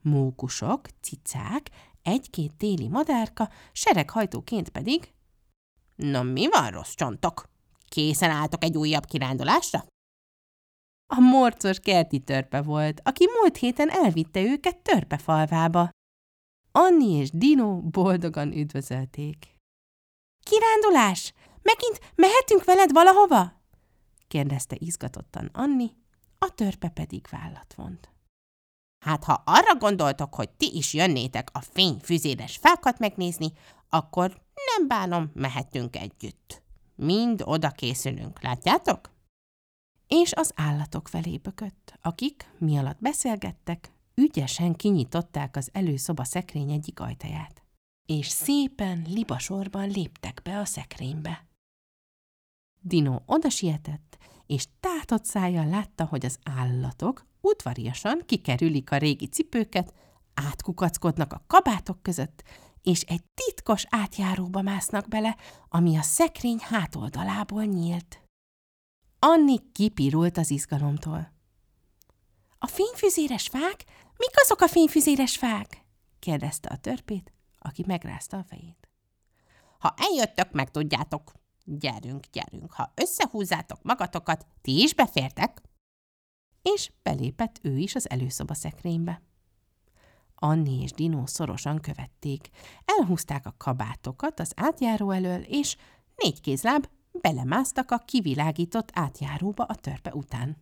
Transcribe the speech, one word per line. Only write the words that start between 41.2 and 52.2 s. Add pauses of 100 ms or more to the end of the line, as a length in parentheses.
bökött,
akik,
mi
alatt
beszélgettek, (240)
ügyesen
kinyitották
az
előszoba
szekrény
egyik
ajtaját. (420)
És
szépen,
libasorban
léptek
be
a
szekrénybe. (1300)